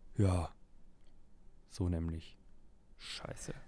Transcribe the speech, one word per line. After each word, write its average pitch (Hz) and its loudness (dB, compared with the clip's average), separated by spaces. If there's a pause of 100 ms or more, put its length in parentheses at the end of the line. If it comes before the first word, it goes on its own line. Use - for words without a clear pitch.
(180)
Ja. 92 8 (1200)
So 92 2
nämlich. 82 0 (600)
Scheiße. - -6 (140)